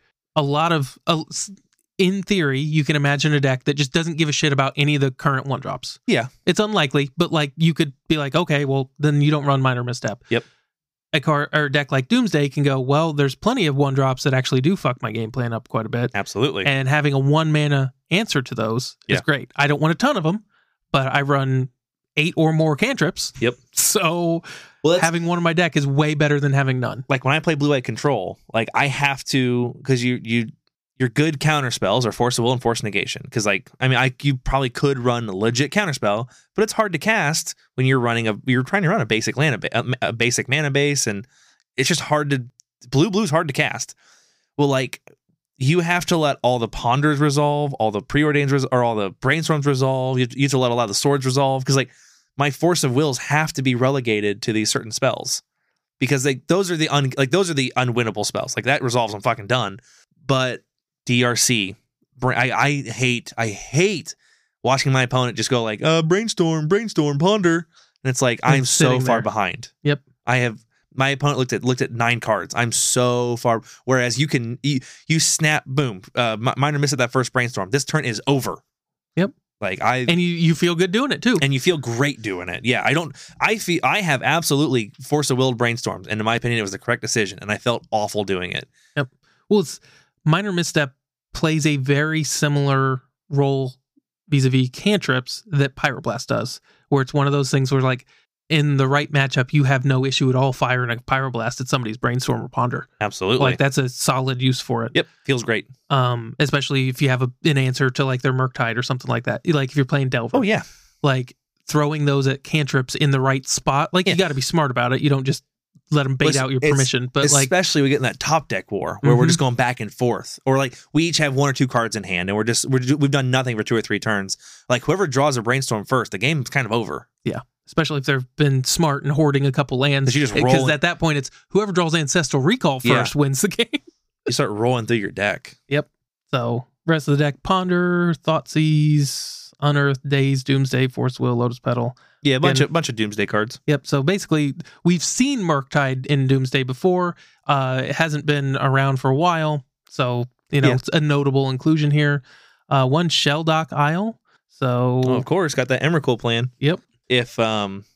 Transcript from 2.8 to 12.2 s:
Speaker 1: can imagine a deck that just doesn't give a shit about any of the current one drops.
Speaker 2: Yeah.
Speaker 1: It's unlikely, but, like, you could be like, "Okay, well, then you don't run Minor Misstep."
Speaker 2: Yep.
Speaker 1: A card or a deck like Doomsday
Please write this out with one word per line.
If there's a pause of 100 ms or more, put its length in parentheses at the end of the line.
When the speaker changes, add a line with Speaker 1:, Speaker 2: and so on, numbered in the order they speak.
Speaker 1:
can
imagine
a
deck
that
just
doesn't
give
a
shit
about
any
of
the
current
one
drops.
Speaker 2:
Yeah. (180)
Speaker 1:
It's
unlikely,
but,
like,
you
could (160)
be
like,
"Okay,
well,
then
you
don't
run
Minor
Misstep."
Speaker 2:
Yep. (680)
Speaker 1:
A
card
or
a
deck
like
Doomsday